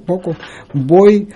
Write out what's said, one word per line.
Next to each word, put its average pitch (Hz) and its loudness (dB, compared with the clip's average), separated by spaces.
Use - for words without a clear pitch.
poco, 180 -8
voy 196 2